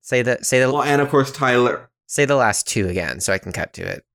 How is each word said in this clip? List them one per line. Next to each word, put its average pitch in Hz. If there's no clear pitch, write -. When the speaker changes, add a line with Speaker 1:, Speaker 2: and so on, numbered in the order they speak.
Speaker 1:
Say 123
the, 120
say 127
the 131
Speaker 2:
Well, 139
and 143
of 139
course, 135
Tyler. 123
Speaker 1:
Say -
the 139
last 113
two 101
again 85
so 98
I 95
can 92
cut -
to 87
it. 92